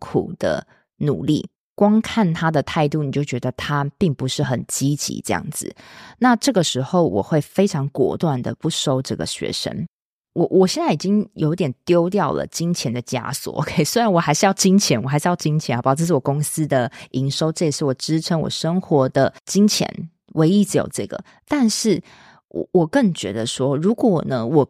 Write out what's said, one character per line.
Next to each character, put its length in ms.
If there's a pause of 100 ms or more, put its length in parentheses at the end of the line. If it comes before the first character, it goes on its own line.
苦 380
的 280 (300)
努 260
力， 240 (280)
光 260
看 320
他 180
的 120
态 260
度， 140
你 100
就 100
觉 160
得 140
他 320 (140)
并 160
不 120
是 160
很 240
积 300
极 260
这 120
样 160
子。 200 (480)
那 180
这 140
个 140
时 160
候 260
我 160
会 160
非 300
常 220
果 260
断 240
的 140
不 160
收 320
这 120
个 120
学 260
生， 340 (540)
我， 100
我 160
现 160
在 80
已 60
经 380
有 200
点 180 (120)
丢 240
掉 240
了 140
金 260
钱 180
的 120
枷 320
锁， 220
OK？ 280
虽 160
然 100
我 80
还 140
是 140
要 80
金 240
钱， 240
我 40
还 120
是 100
要 80
金 220
钱， 180
好 60
不 80
好？ 40
这 120
是 80
我 60
公 220
司 240
的 240 (200)
营 200
收， 220
这 140
也 40
是 140
我 80
支 260
撑 220
我 80
生 320
活 300
的 240 (100)
金 240
钱， 180 (460)
唯 160
一 160
只 140
有 120
这 160
个。 160 (240)
但 220
是 340 (460)
我， 240
我 140
更 260
觉 220
得 100
说， 320
如 180
果 300
呢， 220
我 240